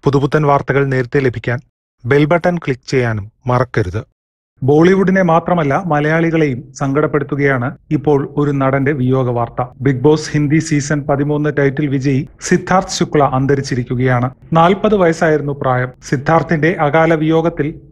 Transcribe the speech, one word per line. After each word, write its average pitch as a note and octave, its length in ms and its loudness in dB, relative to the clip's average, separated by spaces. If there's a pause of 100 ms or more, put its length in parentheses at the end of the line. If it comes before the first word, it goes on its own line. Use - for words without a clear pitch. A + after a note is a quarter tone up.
പുതുപുത്തൻ C#3+ 460 2
വാർത്തകൾ C#3 320 2 (100)
നേരത്തെ C3 320 0
ലഭിക്കാൻ A#2+ 340 -4 (520)
ബെൽ C#3+ 220 4
ബട്ടൺ F3 320 0
ക്ലിക്ക് C3 280 -6
ചെയ്യാനും A#2 320 -2 (260)
മറക്കരുത്. A#2 480 -2 (680)
ബോളിവുഡിനെ F#3 640 4
മാത്രമല്ല, E3+ 420 0 (200)
മലയാളികളെയും D3+ 680 0 (200)
സങ്കടപ്പെടുത്തുകയാണ് C#3 920 -2 (260)
ഇപ്പോൾ C#3 240 2 (220)
ഒരു D3 180 0
നടന്റെ C3+ 400 0
വിയോഗ B2+ 260 0 (120)
വാർത്ത. A#2+ 280 -4 (200)
ബിഗ് C3 180 0
ബോസ് D#3 300 2
ഹിന്ദി D3+ 340 2
സീസൺ D3 400 -2
പതിമൂന്ന് D3 500 0
ടൈറ്റിൽ C#3+ 360 0
വിജയി C#3 280 0 (260)
സിദ്ധാർത്ഥ് F#3 500 0
ശുക്ല D#3 260 2 (160)
അന്തരിച്ചിരിക്കുകയാണ്. B2+ 920 -2 (300)
നാൽപത് G3 420 2
വയസ്സായിരുന്നു D#3 600 0
പ്രായം. B2+ 300 -2 (180)
സിദ്ധാർത്ഥിന്റെ D#3+ 640 0 (140)
അകാല D#3+ 280 2 (100)
വിയോഗത്തിൽ D#3+ 440 0 (240)